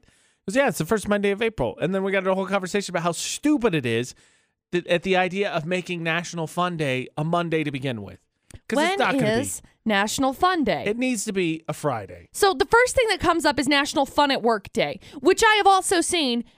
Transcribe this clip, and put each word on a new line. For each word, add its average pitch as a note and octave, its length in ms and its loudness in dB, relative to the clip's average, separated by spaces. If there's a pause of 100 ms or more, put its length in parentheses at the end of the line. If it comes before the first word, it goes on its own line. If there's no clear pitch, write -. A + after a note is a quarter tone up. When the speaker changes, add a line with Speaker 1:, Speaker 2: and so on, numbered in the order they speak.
Speaker 1:
He - 500 -16
goes, G#3+ 40 -2
"Yeah, C#4 120 4
it's F#3 80 0
the D#3+ 80 -2
first G#3 240 -2
Monday G3+ 220 0
of G3 100 -2
April." G#3+ 400 -2
And E3+ 140 -2
then F#3+ 100 -2
we G3 80 -2
got G3 60 2
into F#3+ 120 0
a F#3+ 40 2
whole F#3+ 120 -2
conversation F#3+ 460 -4
about F3 120 -2
how F3 80 0
stupid A#3 640 0
it C#3 120 -2
is A#2+ 280 -2 (580)
that, F3 140 -2
at F3 160 0
the F#3 140 2
idea F#3 340 0
of D#3 140 -4
making F3+ 380 -4
National E3 440 -4
Fun F3 300 -2
Day C3 400 -2
a D3+ 80 -2
Monday E3 400 -2
to D3 60 -4
begin C3 320 -6
with. F#2+ 160 -16 (500)
'Cause A3+ 80 -4
Speaker 2:
When D#4 140 2
Speaker 1:
it's G4 80 -2
not G#3+ 160 2
gonna C4 120 2 (120)
Speaker 2:
is - 240 -6
Speaker 1:
be. - 60 -20 (180)
Speaker 2:
National A3 480 0
Fun F4+ 280 2
Day? E3+ 240 0
Speaker 1:
It G#3+ 120 -2
needs B3 260 -2
to G#3+ 80 -4
be F3 360 -2
a D3+ 40 -4
Friday. A2 600 -6
Speaker 2:
So G4 200 2
the C4 140 0
first B4 280 4
thing A#4+ 140 2
that F#4+ 100 0
comes E4 280 2
up C#4+ 120 2
is C#4+ 80 0
National C#4+ 380 2
Fun C#4+ 260 2
at B3 120 -2
Work A3 320 0
Day, D3+ 260 -2 (200)
which E4+ 220 4
I A4 120 6
have G4+ 120 4
also F#4+ 360 4
seen B3+ 420 -2 (140)